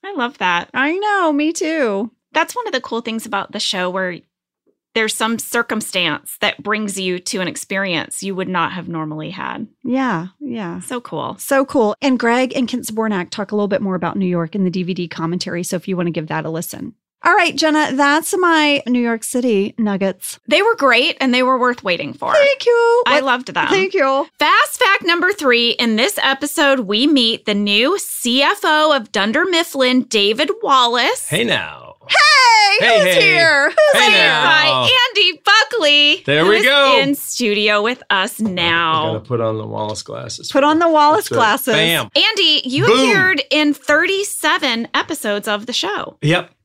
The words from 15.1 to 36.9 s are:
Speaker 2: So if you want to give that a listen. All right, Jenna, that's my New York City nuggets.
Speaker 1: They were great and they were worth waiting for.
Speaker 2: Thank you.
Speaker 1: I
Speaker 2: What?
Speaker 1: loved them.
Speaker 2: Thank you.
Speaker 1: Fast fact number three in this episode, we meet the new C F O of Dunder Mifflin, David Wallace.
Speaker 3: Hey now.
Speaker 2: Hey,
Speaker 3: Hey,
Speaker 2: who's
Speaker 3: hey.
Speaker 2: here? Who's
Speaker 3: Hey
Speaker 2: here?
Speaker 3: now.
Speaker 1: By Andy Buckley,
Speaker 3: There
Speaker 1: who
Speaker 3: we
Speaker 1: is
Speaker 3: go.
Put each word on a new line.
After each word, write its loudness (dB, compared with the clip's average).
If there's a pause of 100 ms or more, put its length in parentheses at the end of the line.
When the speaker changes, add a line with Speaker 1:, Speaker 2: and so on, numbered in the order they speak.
Speaker 2:
So -6
if -8
you -4
want -2
to -4
give -6
that -6
a -6
listen. -10 (300)
All 4
right, 2
Jenna, 0
that's 2
my 2
New 0
York -2
City 0
nuggets. -4 (100)
Speaker 1:
They 4
were 2
great 2
and 2
they 2
were 2
worth -2
waiting -4
for. -4
Speaker 2:
Thank 2
you. 4
Speaker 1:
I 4
Speaker 2:
What? 0
Speaker 1:
loved -2
them. -2
Speaker 2:
Thank 0
you. 0 (120)
Speaker 1:
Fast 2
fact 2
number 0
three 2
in -2
this -2
episode, 0
we 0
meet 2
the -2
new 2
C -2
F 0
O 2
of -6
Dunder 0
Mifflin, 0
David 0 (120)
Wallace. 0
Speaker 3:
Hey -2
now. -4 (260)
Speaker 2:
Hey, -2 (640)
Speaker 3:
Hey, 4
Speaker 2:
who's 2
Speaker 3:
hey. 4
Speaker 2:
here? 4
Who's 4
Speaker 3:
Hey 4
Speaker 2:
here? 4
Speaker 3:
now. 0
Speaker 1:
By 2 (180)
Andy 0
Buckley, 2
Speaker 3:
There 4
Speaker 1:
who 4
Speaker 3:
we 6
Speaker 1:
is 2
Speaker 3:
go. 4